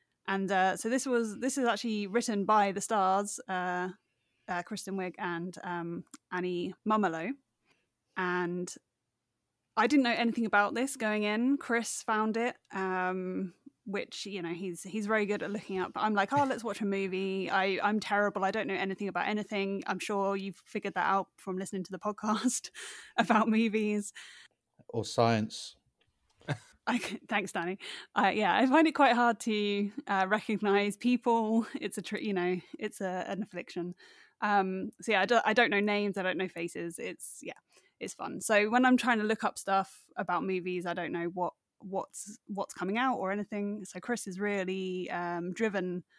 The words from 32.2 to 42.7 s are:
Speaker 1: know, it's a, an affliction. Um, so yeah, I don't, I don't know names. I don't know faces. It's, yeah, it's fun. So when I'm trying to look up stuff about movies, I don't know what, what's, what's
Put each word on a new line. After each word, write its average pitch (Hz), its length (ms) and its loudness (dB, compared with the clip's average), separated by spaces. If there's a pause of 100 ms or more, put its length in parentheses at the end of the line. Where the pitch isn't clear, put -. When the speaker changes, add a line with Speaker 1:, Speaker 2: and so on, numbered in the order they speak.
Speaker 1:
know, 180 260 0 (180)
it's - 240 -8
a, 185 260 -4
an 196 140 -4
affliction. 175 540 -8 (460)
Um, 190 500 0 (100)
so 226 100 -4
yeah, 196 100 6
I 196 40 4
don't, 233 200 4
I 214 80 4
don't 208 180 6
know 202 80 4
names. 208 380 2
I 196 60 0
don't 185 140 -2
know 185 100 -2
faces. 170 520 -8
It's, - 420 -10
yeah, - 120 -12 (460)
it's 190 140 -8
fun. - 260 -8
So 208 300 2
when 247 160 4
I'm 254 120 8
trying 233 200 2
to 208 60 0
look 214 200 0
up - 140 -2
stuff 190 420 -2 (160)
about 175 280 -2
movies, 180 420 -4
I 175 80 -2
don't 175 180 -6
know 170 220 -4
what, 180 200 -2 (260)
what's, - 640 -10
what's 196 300 -8